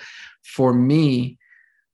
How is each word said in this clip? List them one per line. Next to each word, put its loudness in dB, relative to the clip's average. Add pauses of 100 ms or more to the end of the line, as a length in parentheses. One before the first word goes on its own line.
(440)
for 0
me, 0 (560)